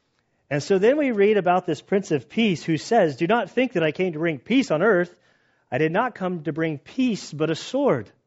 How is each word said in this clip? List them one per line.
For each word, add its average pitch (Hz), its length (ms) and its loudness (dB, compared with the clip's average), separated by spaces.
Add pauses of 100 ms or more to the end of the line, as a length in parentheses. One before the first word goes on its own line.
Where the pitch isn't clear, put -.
(500)
And 143 140 -4
so 196 160 2
then 240 180 4
we 277 140 0
read 208 240 4
about 180 300 2
this 156 160 -4
Prince 196 300 -2
of 143 180 -4
Peace 214 340 0
who 160 140 -2
says, 170 400 2
"Do 170 100 -2
not 208 240 0
think 254 220 -2
that 170 100 0
I 156 80 0
came 180 220 -2
to 151 60 -8
bring 160 200 -2
peace 247 320 0
on 151 100 0
earth. 180 320 2 (560)
I 123 80 -4
did 160 140 2
not 233 240 -2
come 180 280 -6
to 160 100 -6
bring 160 240 -4
peace, - 560 -4
but 156 180 -2
a 156 40 -2
sword." 208 540 -2 (180)